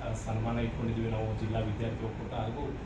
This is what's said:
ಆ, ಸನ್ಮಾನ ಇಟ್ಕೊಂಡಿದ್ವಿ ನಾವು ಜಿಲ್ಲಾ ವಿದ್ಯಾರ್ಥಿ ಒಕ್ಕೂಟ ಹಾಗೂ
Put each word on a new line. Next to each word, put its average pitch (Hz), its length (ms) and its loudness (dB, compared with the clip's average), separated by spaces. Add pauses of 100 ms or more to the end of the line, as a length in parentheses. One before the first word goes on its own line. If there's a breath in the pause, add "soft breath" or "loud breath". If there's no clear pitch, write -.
ಆ, 117 100 0
ಸನ್ಮಾನ 113 460 0
ಇಟ್ಕೊಂಡಿದ್ವಿ 113 520 2
ನಾವು 110 280 0
ಜಿಲ್ಲಾ 110 200 2
ವಿದ್ಯಾರ್ಥಿ 110 460 0
ಒಕ್ಕೂಟ 110 280 -4
ಹಾಗೂ 117 520 -2